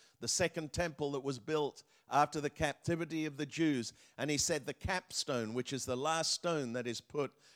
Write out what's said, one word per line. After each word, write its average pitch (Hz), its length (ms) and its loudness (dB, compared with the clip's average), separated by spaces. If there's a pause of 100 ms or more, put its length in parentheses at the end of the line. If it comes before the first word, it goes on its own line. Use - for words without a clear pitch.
(200)
the - 80 -2
second 160 460 0
temple 151 380 -2
that 135 120 -2
was 139 140 -2
built 147 440 0 (280)
after 147 320 4
the 143 80 0
captivity 160 760 -2
of 143 140 -4
the 147 80 -2
Jews. 139 480 2 (240)
And 139 120 0
he 147 60 2
said, 139 300 2
"The 147 80 -2
capstone, 120 800 -2
which 123 180 -2
is 127 140 -4
the 127 100 0
last 156 360 2
stone 143 420 0
that 120 120 -2
is 117 140 -4
put 143 320 -4 (240)